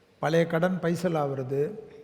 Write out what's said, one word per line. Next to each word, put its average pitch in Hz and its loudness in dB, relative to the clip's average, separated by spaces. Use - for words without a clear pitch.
பழைய 160 4
கடன் 170 0
பைசல் 170 0
ஆகுறது, 139 -2